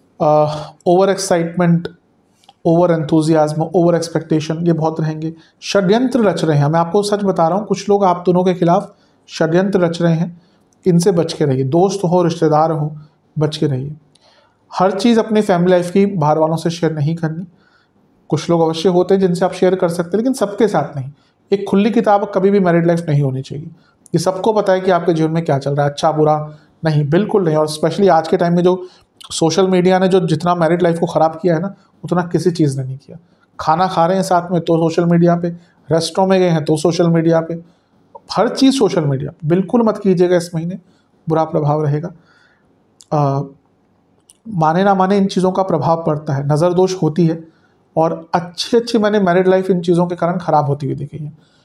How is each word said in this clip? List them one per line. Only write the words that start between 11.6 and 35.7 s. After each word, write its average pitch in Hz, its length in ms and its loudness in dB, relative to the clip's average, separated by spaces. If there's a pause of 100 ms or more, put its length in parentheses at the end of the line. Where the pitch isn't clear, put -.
दोस्त 185 400 0
हो, 180 180 2
रिश्तेदार 160 480 2
हो, 151 260 -6 (420)
बच 151 180 -2
के 165 100 -2
रहिए। 139 300 -6 (800)
हर 190 160 2
चीज़ 220 280 2
अपनी 220 220 0
फैमिली 185 300 2
लाइफ 175 200 2
की 196 160 2
बाहर 156 320 0
वालों 160 180 0
से 165 140 -2
शेयर 165 220 -2
नहीं 156 240 -2
करनी। 165 300 -6 (800)
कुछ 151 220 -2
लोग 170 100 2
अवश्य 160 280 0
होते 180 260 2
हैं 190 60 2
जिनसे 180 240 0
आप 180 80 0
शेयर 185 220 0
कर 185 140 0
सकते 170 200 -4
हैं, 202 80 -4
लेकिन 240 160 -2
सबके 202 360 0
साथ 151 280 -4
नहीं। 135 140 -8 (420)
एक 196 160 -2
खुली 202 220 2
किताब 202 440 0
कभी 190 160 2
भी 202 100 4
मैरिड 170 260 2
लाइफ 170 220 0
नहीं 147 140 2
होनी 131 200 -4
चाहिए। 143 240 -12 (400)
ये - 120 -2
सबको 185 340 0
पता 202 200 2
है 185 80 2
कि 190 100 0
आपके 175 220 2
जीवन 160 180 0
में 165 140 -2
क्या 147 140 0
चल 143 160 -4
रहा 143 120 0
है, 143 60 -2
अच्छा 156 200 0
बुरा 151 400 0 (320)
नहीं, 147 260 0
बिल्कुल 196 340 2
नहीं। 156 120 0
और 156 120 2
especially 165 400 0
आज 165 200 4
के 190 80 0
टाइम 175 200 2
में 180 60 2
जो 180 240 0 (440)
सोशल 190 380 0
मीडिया 185 300 2
ने 190 100 2
जो 180 180 2
जितना 160 280 0
मैरिड 170 280 0
लाइफ 170 160 2
को 175 80 -2
ख़राब 160 360 0
किया 175 120 2
है 160 80 -2
ना, 196 120 -8 (300)
उतना 175 180 -2
किसी 170 280 0
चीज़ 143 300 0
ने 131 60 -8
नहीं 131 120 -12
किया। - 200 -20 (420)
खाना 165 260 0
खा 170 200 0
रहे 190 100 0
हैं 185 80 0
साथ 180 280 0
में 170 80 0
तो 170 160 0
सोशल 165 280 0
मीडिया 170 320 4
पे, 175 120 -4 (440)